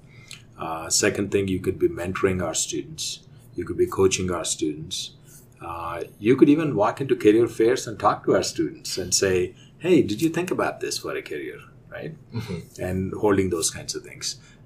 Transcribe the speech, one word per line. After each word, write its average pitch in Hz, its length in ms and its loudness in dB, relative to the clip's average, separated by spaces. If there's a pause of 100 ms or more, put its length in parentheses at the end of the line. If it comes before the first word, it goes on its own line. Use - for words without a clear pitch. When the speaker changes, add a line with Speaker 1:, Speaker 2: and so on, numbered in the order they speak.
(580)
Speaker 1:
Uh, 82 320 -8
second 101 420 2
thing, 98 180 2
you 90 100 0
could 92 200 -2
be 90 100 4
mentoring 92 520 0
our 80 120 -2
students. - 760 -6 (280)
You 87 100 -6
could 95 120 -6
be 90 100 4
coaching 92 440 4
our 80 140 -2
students. - 640 -4 (500)
Uh, 85 420 -8 (160)
you 110 180 4
could 151 120 6
even 147 260 2
walk 110 260 0
into 135 140 0
career 110 320 6
fairs 120 400 0
and 101 120 -10
talk - 260 0
to 113 100 4
our 95 80 2
students - 540 -4
and 92 160 -2
say, 92 420 2 (240)
"Hey, 165 240 6
did - 180 -2
you 160 80 4
think 175 220 -2
about 98 300 -2
this - 180 -4
for 71 160 -6
a - 80 -4
career?" 73 340 -8 (320)
Right? 104 260 -10 (180)
Speaker 2:
Mm-hmm. 92 500 -8
Speaker 1:
And 92 300 -2
holding 98 360 4
those 82 220 0
kinds - 240 -8
of - 80 -8
things. - 320 -10 (300)